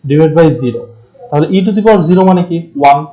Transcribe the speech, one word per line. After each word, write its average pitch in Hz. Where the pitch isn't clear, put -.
divided 156
by 165
zero। 120
তাহলে 151
e -
to 214
the 214
power 214
zero 185
মানে 180
কি? 170
ওয়ান। 143